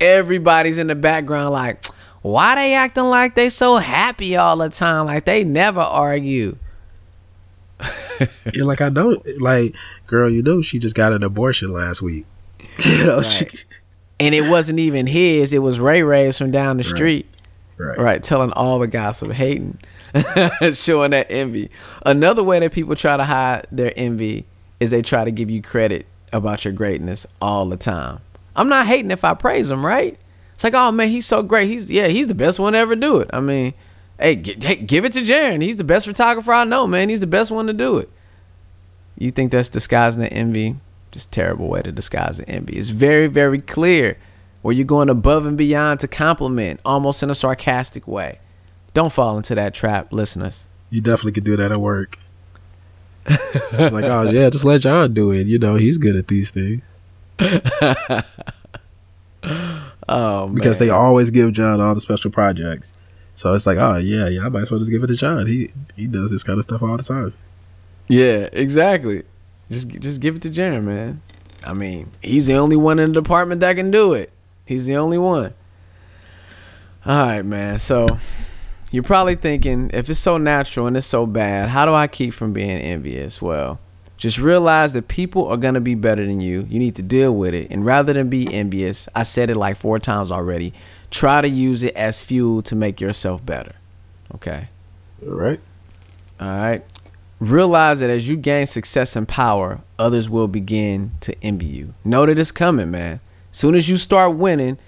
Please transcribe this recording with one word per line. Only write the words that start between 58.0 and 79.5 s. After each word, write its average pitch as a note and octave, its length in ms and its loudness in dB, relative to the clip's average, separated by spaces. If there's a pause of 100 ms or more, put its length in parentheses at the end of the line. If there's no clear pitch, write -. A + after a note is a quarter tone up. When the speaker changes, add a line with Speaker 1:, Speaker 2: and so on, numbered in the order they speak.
Speaker 1:
Oh, G2+ 460 -2
Speaker 2:
Because A#2+ 240 2
they A#2+ 100 4
Speaker 1:
man. G#2 80 4
Speaker 2:
always B2 340 6
give A#2 240 4
John A2 260 2
all G#2 160 2
the G#2+ 60 -6
special G#2+ 300 -4
projects. E2+ 600 -2 (400)
So F#2 200 -2
it's G2+ 120 0
like, F#2 120 2
"Oh, G#2 200 2
yeah, G2+ 300 0
yeah, F#2 180 -2
I B2+ 40 -4
might A2+ 140 -4
as A2 80 -6
well A2 80 -2
just A2 120 -2
give A#2 120 0
it B2 40 -2
to B2 80 0
John. C#3 320 -2
He, A#2+ 240 -2 (240)
he G#2 100 -8
does G#2 260 -4
this F#2+ 120 -4
kind G2 160 -2
of G2+ 40 -2
stuff A2+ 200 -6
all A2+ 140 -2
the C3+ 60 -8
time." B2+ 300 -6 (720)
Speaker 1:
Yeah, A#2+ 440 4
exactly. C#3 720 0 (460)
Just, B2 180 -8
just C#3 320 -10
give D#3 160 -2
it E3 60 -12
to E3 80 -8
Jaren, D#3+ 340 -4
man. A2 380 -6 (420)
I - 100 -10
mean, F#2 380 -10 (100)
he's C3 260 2
the C3+ 80 4
only D3+ 200 4
one D#3 240 4
in D#3+ 140 2
the D#3+ 80 4
department F3 400 0
that F3+ 160 2
can F#3+ 120 -2
do G3+ 240 4
it. G#2 180 -4 (400)
He's B2+ 160 -6
the C#3 100 -2
only E3 200 0
one. E3+ 360 0 (1500)
All C#3+ 200 2
right, G#2+ 180 -2
man. G2+ 360 -4
So A#2+ 380 2 (720)
you're B2 120 -2
probably F#3 320 2
thinking, C3 580 0